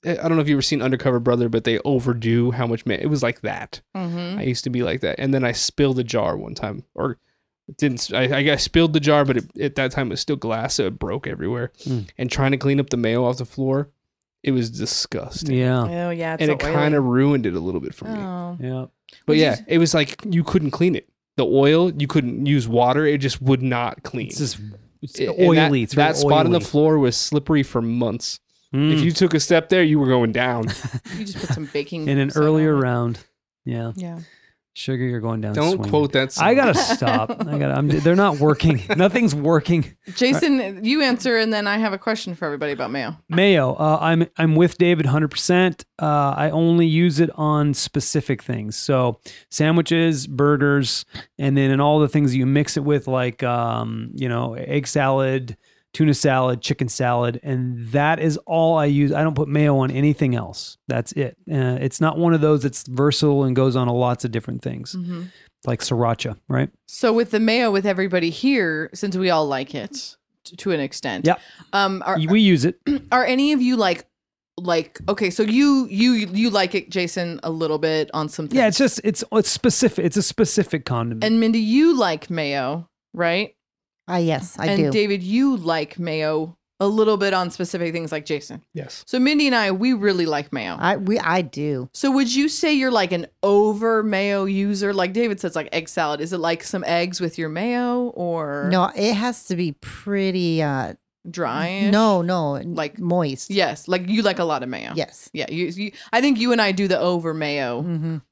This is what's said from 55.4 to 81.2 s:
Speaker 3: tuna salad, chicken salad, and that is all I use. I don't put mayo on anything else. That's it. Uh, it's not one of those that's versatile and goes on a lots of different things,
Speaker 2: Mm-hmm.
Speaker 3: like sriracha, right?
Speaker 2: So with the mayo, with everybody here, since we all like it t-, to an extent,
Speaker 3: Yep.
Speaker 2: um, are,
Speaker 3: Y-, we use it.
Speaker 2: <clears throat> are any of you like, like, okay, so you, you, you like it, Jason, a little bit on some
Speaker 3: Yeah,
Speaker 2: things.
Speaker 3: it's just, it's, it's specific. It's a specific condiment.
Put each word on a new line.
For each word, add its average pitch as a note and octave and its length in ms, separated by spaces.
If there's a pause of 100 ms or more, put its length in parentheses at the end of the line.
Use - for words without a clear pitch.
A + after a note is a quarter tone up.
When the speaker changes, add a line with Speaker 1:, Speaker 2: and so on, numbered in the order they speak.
Speaker 3:
tuna D#3 200
salad, B2+ 480
chicken C3+ 260
salad, A#2+ 560
and B2 460
that D3 300
is D#3 260
all E3 320
I D3+ 80
use. C#3+ 260
I D3 120
don't D#3+ 120
put D3 140
mayo D3 300
on C3 120
anything C#3 440
else. - 420 (100)
That's A#2+ 240
it. - 240 (160)
Uh, B2+ 300
it's C3+ 180
not D#3 180
one E3+ 160
of D#3+ 60
those D3+ 240
that's B2+ 240
versatile C#3 560
and C3 140
goes C3 180
on B2 140
a A#2+ 40
lots B2 300
of A#2+ 80
different B2 300
things, B2 340
Speaker 2:
Mm-hmm. F3 280 (420)
Speaker 3:
like A#2+ 160
sriracha, A#2 560 (100)
right? C3 220 (180)
Speaker 2:
So - 240
with A3+ 200
the G#3+ 100
mayo, A3+ 300
with G3 140
everybody F#3 440
here, E3 640
since G3 240
we F#3 140
all D#3 140
like C#3 300
it B2+ 400 (300)
t-, - 100
to F#3+ 160
an D#3+ 80
extent, C3 460
Speaker 3:
Yep. F3 160 (320)
Speaker 2:
um, G3 320
are, F#3 120
Speaker 3:
Y-, D#3 120
we G#3 100
use F3+ 240
it. F3+ 160 (160)
Speaker 2:
<clears throat> - 160
are B3+ 140
any C#4 260
of C#4 100
you B3 140
like, F#3+ 300 (520)
like, E3+ 420 (100)
okay, G3+ 200
so A3 140
you, C4+ 460
you, A#3 240
you G#3 380
like F#3+ 220
it, E3+ 160
Jason, F3 540
a E3 60
little D#3+ 300
bit D#3 340
on D3+ 160
some D3+ 220
Speaker 3:
Yeah, B3+ 120
Speaker 2:
things. A3 60
Speaker 3:
it's E3 80
just, - 260
it's, G#3+ 280
it's G#3+ 180
specific. - 560
It's D#3 120
a G#3 60
specific - 640
condiment. A#2 400